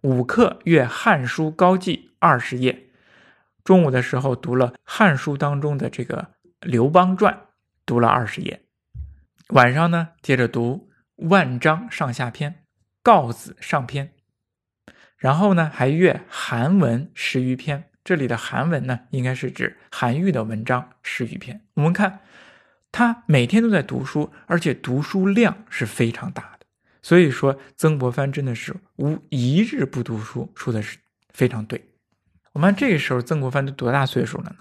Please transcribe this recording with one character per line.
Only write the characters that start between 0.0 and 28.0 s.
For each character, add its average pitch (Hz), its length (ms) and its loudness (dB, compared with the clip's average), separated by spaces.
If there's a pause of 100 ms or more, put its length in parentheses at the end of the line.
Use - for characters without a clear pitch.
午 127 220 2
刻 - 420 2
阅 156 200 4
汉 143 400 0
书 156 240 -4
高 180 280 4
记 185 420 -6
二 151 180 4
十 123 200 -6
页。 127 320 -2 (760)
中 185 200 6
午 139 80 2
的 127 100 2
时 127 180 -2
候 131 160 0
读 123 200 -6
了 123 180 2 (100)
《汉 180 320 2
书》 139 220 -4
当 143 240 -2
中 147 160 -2
的 135 120 -6
这 - 140 -10
个 - 260 -10 (300)
《刘 123 300 2
邦 180 260 4
传》， - 280 0 (420)
读 120 140 0
了 117 80 4
二 117 200 0
十 - 140 -10
页。 - 220 -10 (880)
晚 123 240 6
上 165 180 2
呢， 165 180 -2 (120)
接 135 140 2
着 123 120 2
读 120 420 -4 (260)
万 160 440 2
章 165 320 0
上 131 220 -4
下 123 160 -6
篇、 147 340 -10 (400)
告 160 280 4
子 - 280 -14
上 139 260 -4
篇。 139 260 -8 (1040)
然 135 160 2
后 196 220 4
呢， 156 180 2
还 131 160 0
阅 165 400 2
韩 135 480 0
文 135 360 2
十 - 280 -4
余 127 140 -2
篇。 143 300 -8 (180)
这 185 120 0
里 135 120 -2
的 117 100 -2
韩 131 320 -4
文 135 160 -2
呢， 123 240 -4
应 131 140 -4
该 127 120 -2
是 127 160 -8
指 - 260 -6 (140)
韩 123 260 -2
愈 185 140 0
的 120 120 -2
文 110 200 -6
章 127 280 -4 (100)
十 - 240 -6
余 - 120 -12
篇。 - 240 -16 (120)
我 143 80 0
们 160 100 4
看， 190 280 -2 (720)
他 233 340 0
每 131 200 4
天 208 160 2
都 233 80 2
在 175 140 2
读 131 220 -6
书， 151 260 -4 (140)
而 170 140 0
且 160 140 0
读 131 280 -2
书 190 260 -2
量 202 420 2
是 - 160 -6
非 113 260 -2
常 95 200 -10
大 - 100 -12 (180)
的。 - 60 -20 (360)
所 170 160 4
以 160 140 6
说， 135 280 -2 (160)
曾 156 220 0
国 127 140 -2